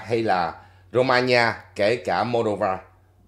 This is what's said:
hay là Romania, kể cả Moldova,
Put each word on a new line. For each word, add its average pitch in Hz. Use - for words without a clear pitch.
hay 113
là 90
Romania, 123
kể 104
cả 98
Moldova, 104